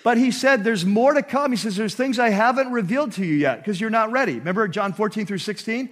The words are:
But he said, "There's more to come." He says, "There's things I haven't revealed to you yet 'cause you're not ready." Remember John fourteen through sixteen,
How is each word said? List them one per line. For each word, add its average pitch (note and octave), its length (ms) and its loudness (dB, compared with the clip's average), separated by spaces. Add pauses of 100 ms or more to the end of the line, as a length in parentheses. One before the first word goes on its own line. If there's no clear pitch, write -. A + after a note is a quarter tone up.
But A#3 140 4
he B3+ 140 4
said, C4 320 2
"There's G#3 220 0
more A3+ 280 4
to D4 80 2
come." C#4 300 0
He A#3+ 60 0
says, G3 180 -4
"There's G#3 180 -2
things B3+ 240 -2
I A#3+ 120 4
haven't A#3+ 420 2
revealed A#3 420 0
to F#3+ 120 -4
you D#3+ 100 0
yet C#3 280 0
'cause G3+ 160 -4
you're A3 120 -4
not A3 180 2
ready." A#3 300 0
Remember F#3 280 -2
John G3 260 -4
fourteen G#3+ 320 -2
through G3 140 -6
sixteen, A3 520 -6